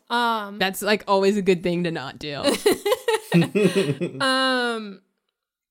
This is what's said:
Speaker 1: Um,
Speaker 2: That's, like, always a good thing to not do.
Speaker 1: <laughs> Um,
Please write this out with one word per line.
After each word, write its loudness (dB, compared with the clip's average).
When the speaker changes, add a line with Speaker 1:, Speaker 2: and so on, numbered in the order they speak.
Speaker 1:
Um, -2
Speaker 2:
That's, -2
like, 2
always 4
a 0
good 2
thing 0
to -2
not -8
do. -8
Speaker 1:
<laughs> 0
Um, -2